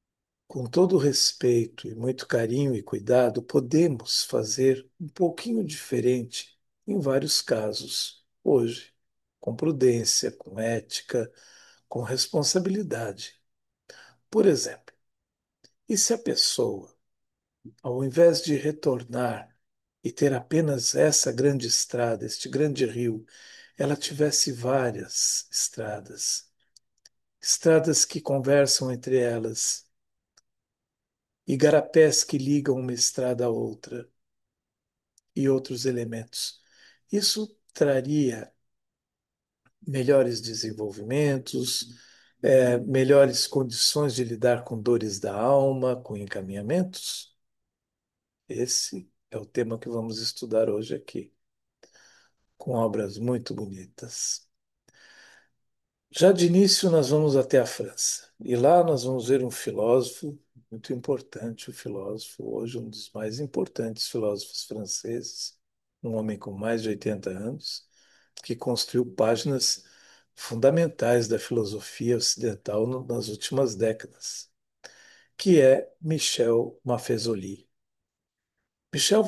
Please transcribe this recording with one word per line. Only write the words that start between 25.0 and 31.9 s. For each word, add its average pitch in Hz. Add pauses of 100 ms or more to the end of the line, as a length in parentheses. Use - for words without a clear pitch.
estradas, - (920)
estradas 160
que -
conversam 135
entre 127
elas, 117 (1500)
igarapés 147